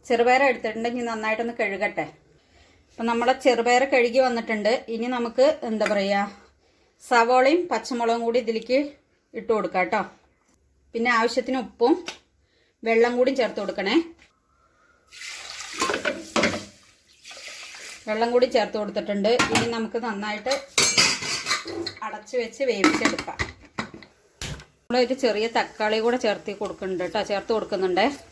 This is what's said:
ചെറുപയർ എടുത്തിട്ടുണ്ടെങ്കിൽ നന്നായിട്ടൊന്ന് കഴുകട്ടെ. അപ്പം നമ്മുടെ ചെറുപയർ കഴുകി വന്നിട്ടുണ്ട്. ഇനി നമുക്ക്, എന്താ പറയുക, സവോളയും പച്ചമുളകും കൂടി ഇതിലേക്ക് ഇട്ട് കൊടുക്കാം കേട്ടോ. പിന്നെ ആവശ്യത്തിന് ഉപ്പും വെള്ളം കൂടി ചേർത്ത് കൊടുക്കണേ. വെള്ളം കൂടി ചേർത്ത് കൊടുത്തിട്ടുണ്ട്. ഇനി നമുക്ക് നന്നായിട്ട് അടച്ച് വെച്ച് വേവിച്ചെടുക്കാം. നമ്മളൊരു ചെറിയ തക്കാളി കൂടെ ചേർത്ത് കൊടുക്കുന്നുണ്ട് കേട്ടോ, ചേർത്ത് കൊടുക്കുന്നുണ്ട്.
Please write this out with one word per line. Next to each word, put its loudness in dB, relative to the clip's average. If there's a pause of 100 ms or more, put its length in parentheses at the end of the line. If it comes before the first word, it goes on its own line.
ചെറുപയർ 6
എടുത്തിട്ടുണ്ടെങ്കിൽ -2
നന്നായിട്ടൊന്ന് -4
കഴുകട്ടെ. -2 (840)
അപ്പം -6
നമ്മുടെ 2 (100)
ചെറുപയർ 4 (100)
കഴുകി 4
വന്നിട്ടുണ്ട്. 0 (220)
ഇനി -4
നമുക്ക്, 2 (220)
എന്താ 0
പറയുക, 0 (880)
സവോളയും 6 (100)
പച്ചമുളകും -2
കൂടി 2
ഇതിലേക്ക് 0 (580)
ഇട്ട് -10
കൊടുക്കാം 0
കേട്ടോ. 0 (920)
പിന്നെ 0
ആവശ്യത്തിന് 0
ഉപ്പും 2 (960)
വെള്ളം 4
കൂടി 4
ചേർത്ത് -2
കൊടുക്കണേ. -2 (4000)
വെള്ളം 0
കൂടി 6 (100)
ചേർത്ത് 0
കൊടുത്തിട്ടുണ്ട്. -2 (220)
ഇനി 2 (120)
നമുക്ക് -4 (100)
നന്നായിട്ട് -6 (1500)
അടച്ച് -10
വെച്ച് -8
വേവിച്ചെടുക്കാം. -2 (1500)
നമ്മളൊരു 2
ചെറിയ 2 (100)
തക്കാളി 0
കൂടെ 2
ചേർത്ത് -2 (100)
കൊടുക്കുന്നുണ്ട് -4
കേട്ടോ, -2 (100)
ചേർത്ത് -2
കൊടുക്കുന്നുണ്ട്. 0 (280)